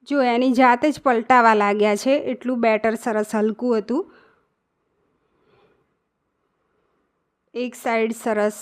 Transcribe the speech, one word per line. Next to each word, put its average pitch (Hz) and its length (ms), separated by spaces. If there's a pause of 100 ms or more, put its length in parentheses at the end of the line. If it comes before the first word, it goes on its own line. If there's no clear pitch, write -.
જો 285 180
એની 247 340
જાતે 247 280
જ - 180
પલટાવા 233 500
લાગ્યા 208 480
છે, 269 140 (140)
એટલું 240 340
બેટર 220 300
સરસ 214 400
હલકું 220 420
હતું. 233 260 (3500)
એક 247 280
સાઈડ 226 400
સરસ 208 380